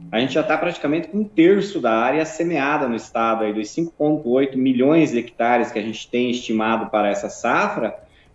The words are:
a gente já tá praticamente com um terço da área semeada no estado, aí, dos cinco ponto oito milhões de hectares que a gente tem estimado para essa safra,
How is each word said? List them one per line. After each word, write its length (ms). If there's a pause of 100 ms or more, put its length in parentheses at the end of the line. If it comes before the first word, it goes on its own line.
a 120
gente 120
já 100
tá 140
praticamente 520
com 80
um 80
terço 560
da 100
área 320
semeada 640
no 80
estado, 480
aí, 80
dos 180
cinco 220
ponto 380
oito 280
milhões 540
de 60
hectares 560
que 40
a 40
gente 280
tem 220
estimado 580
para 200
essa 180
safra, 680 (380)